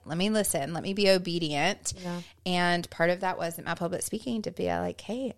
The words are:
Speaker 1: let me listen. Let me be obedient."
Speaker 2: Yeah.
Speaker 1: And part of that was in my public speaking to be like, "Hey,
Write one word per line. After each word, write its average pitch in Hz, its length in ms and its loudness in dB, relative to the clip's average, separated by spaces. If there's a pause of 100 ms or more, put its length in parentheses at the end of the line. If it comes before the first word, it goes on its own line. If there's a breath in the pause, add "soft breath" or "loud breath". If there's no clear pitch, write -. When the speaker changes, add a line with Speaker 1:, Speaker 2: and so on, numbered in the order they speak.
Speaker 1:
let 151 140 -4
me 202 120 2
listen. 175 420 2
Let 160 100 -4
me 196 120 -2
be 202 160 4
obedient." 170 920 2
Speaker 2:
Yeah. 175 200 -6 (260 loud breath)
Speaker 1:
And 175 440 2
part 170 200 2
of 180 100 0
that 185 180 -2
was 170 200 -4
in - 60 -12
my 170 100 -2
public 175 280 -2
speaking 226 400 -4
to 170 80 -6
be 180 180 -2
like, 175 320 -2
"Hey, 247 380 -6